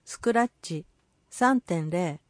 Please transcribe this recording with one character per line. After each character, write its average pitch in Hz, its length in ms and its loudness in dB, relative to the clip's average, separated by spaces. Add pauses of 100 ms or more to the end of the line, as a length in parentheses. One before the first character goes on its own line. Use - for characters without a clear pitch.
ス - 160 -16
ク 233 120 0
ラ 233 160 4
ッ - 20 -6 (100)
チ。 156 240 -8 (460)
三 247 300 2
点 160 280 -2
零。 165 420 -2